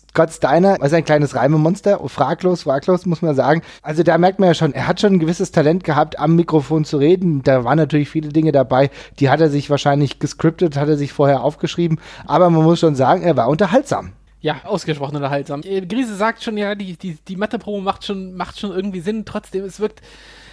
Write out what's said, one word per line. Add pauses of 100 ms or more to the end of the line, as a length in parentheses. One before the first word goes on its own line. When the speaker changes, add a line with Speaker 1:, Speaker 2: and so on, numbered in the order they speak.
(100)
Speaker 1:
Scott
Steiner
ist
ein
kleines
Reimemonster,
fraglos,
fraglos,
muss
man
sagen. (180)
Also
da
merkt
man
ja
schon,
er
hat
schon
ein
gewisses
Talent
gehabt,
am
Mikrofon
zu
reden.
Da
waren
natürlich
viele
Dinge
dabei, (300)
die
hat
er
sich
wahrscheinlich
gescriptet,
hat
er
sich
vorher
aufgeschrieben. (260)
Aber
man
muss
schon
sagen,
er
war
unterhaltsam. (260)
Speaker 2:
Ja,
ausgesprochen
unterhaltsam.
Äh,
Grise
sagt
schon,
ja,
die,
die,
die
Mathe-Promo
macht
schon,
macht
schon
irgendwie
Sinn.
Trotzdem,
es
wirkt, (500)